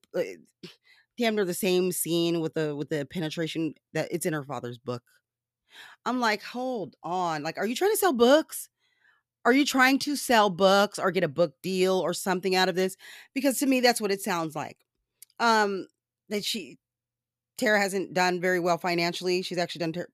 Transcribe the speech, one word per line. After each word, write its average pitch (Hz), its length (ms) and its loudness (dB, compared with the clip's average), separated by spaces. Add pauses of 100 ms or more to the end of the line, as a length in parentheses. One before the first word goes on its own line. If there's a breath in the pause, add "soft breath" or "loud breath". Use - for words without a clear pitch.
(160)
uh, 175 60 -2 (920 loud breath)
damn 226 180 0
near 208 100 2
the 175 100 -2
same 180 360 2
scene 170 500 0
with 160 140 -4
the, 151 220 -2
with 147 140 -6
the 147 160 -4
penetration, 160 680 -6 (180)
that 156 180 -4
it's 175 160 -4
in 170 60 -2
her 147 120 -6
father's 123 340 -10
book. 123 240 -8 (1040 loud breath)
I'm 247 140 -2
like, 214 220 0
"Hold 247 600 -8
on. 165 400 -2
Like, 156 160 -6
are 196 80 -2
you 240 80 -2
trying 381 160 2
to 440 60 2
sell 359 180 2
books? 254 560 4 (720)
Are 240 80 6
you 277 140 6
trying 262 340 4
to 285 160 -4
sell 220 320 2
books 196 500 2
or 180 120 0
get 175 140 0
a 160 40 -2
book 147 340 0
deal 185 360 2
or 170 160 -2
something 185 400 -2
out 185 160 4
of 175 40 -4
this?" 185 220 -2 (380 loud breath)
Because 269 240 0
to 285 80 0
me, 262 140 2
that's 240 200 2
what 208 100 -2
it 196 120 -2
sounds 165 340 -4
like. 131 220 -10 (600)
Um, 214 480 2 (440)
that 208 140 -4
she, 165 340 -8 (800)
Tara 214 220 2
hasn't 196 340 -2
done 180 260 2
very 180 200 0
well 170 180 0
financially. 175 640 -2
She's 180 160 -6
actually 170 220 -4
done 160 120 -2
ter-, 175 220 -8